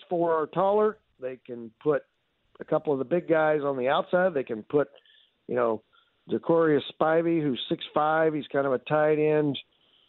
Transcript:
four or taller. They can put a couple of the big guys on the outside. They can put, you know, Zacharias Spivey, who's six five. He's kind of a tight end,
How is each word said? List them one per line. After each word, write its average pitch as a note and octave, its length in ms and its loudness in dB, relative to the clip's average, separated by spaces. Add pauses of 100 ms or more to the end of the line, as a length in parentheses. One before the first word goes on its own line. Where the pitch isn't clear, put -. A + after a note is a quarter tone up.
four E3+ 240 0
or D#3 140 -2
taller. G3+ 500 0 (220)
They C3 260 -10
can A#2 260 -12 (120)
put D3 200 0 (560)
a A#2+ 40 -14
couple D#3 300 -2
of C3+ 60 -2
the C3 60 -4
big D#3+ 220 -2
guys D#3 360 2
on C#3 120 -2
the B2+ 140 -2
outside. F3+ 440 0
They C3+ 100 -2
can A2 200 -8
put, D3 240 0 (600)
you - 80 -4
know, A#2 260 0 (480)
Zacharias D#3 540 2 (100)
Spivey, E3 480 2
who's C3+ 260 -2
six E3 160 -4 (100)
five. D#3 400 2
He's D3 140 -6
kind C#3 200 -2
of C3+ 60 0
a B2 40 0
tight D3+ 420 0
end, D3+ 380 2 (520)